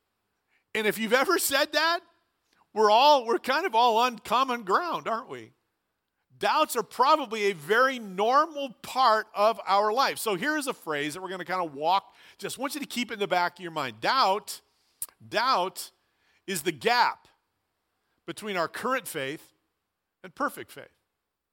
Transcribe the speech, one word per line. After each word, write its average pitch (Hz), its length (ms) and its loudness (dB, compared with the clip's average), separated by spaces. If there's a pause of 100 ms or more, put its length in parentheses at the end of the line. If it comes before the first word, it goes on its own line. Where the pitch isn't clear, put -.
(760)
And 214 120 -2
if 202 120 0
you've 220 160 0
ever 311 240 2
said 294 340 0
that, 330 280 0 (760)
we're 208 160 4
all, 262 340 6
we're 233 140 0
kind 294 260 -2
of 233 100 -4
all 226 220 4
on 240 220 0
common 240 460 -2
ground, 196 440 -2
aren't 226 220 -6
we? 123 220 -16 (880)
Doubts 254 380 0
are 220 60 0
probably 240 640 0
a 202 100 2
very 233 440 0
normal 262 840 0
part 220 520 2
of 208 320 2
our 202 280 2
life. 247 240 0
So 214 160 -2
here 294 240 -2
is 269 80 -6
a 233 80 -4
phrase 151 400 -6
that 185 80 -12
we're 185 80 -10
gonna 180 160 -10
kinda 180 180 -2
walk, 156 500 -2 (220)
just 196 220 -10
want 262 160 -6
you 294 60 -8
to 285 60 -10
keep 240 240 -6
in 226 80 -8
the 202 80 -2
back 175 320 0
of 190 40 -16
your 170 100 -12
mind. 131 280 -6
Doubt, 214 600 0 (680)
doubt 190 640 -2 (560)
is 180 160 -6
the 170 80 -2
gap 180 560 0 (1000)
between 196 280 -8
our 160 120 0
current 240 400 -4
faith 147 460 -8 (680)
and 185 120 -20
perfect 247 360 -6
faith. - 220 -20 (600)